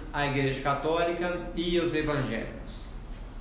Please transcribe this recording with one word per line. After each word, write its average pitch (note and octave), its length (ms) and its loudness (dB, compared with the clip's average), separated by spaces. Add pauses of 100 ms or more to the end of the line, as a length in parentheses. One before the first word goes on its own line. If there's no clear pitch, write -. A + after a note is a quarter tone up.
(140)
à D3 120 2
Igreja C3+ 360 2
Católica E3+ 800 2 (160)
e F3 200 2
aos D#3+ 160 4
evangélicos. C3+ 600 0 (840)